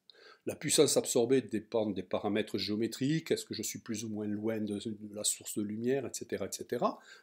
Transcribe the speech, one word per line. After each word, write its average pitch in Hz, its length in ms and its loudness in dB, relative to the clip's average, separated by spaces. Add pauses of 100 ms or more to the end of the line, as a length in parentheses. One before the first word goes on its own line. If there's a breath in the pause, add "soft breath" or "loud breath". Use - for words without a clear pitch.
(440 loud breath)
La - 100 -4
puissance 147 440 4
absorbée 127 420 4
dépend 107 460 0
des 95 180 -2
paramètres 104 540 0
géométriques, 113 720 0
est-ce - 160 2
que 104 80 -6
je 104 80 -4
suis 104 180 -4
plus 110 240 -6
ou 113 40 -4
moins 104 180 -2
loin 104 340 0
de, 104 180 -2
de 104 360 -8
la 104 100 -8
source - 320 -2
de 107 60 0
lumière, 117 440 0
et 110 60 -6
cetera, 98 340 -4
et - 60 -8
cetera. - 480 -2 (220 loud breath)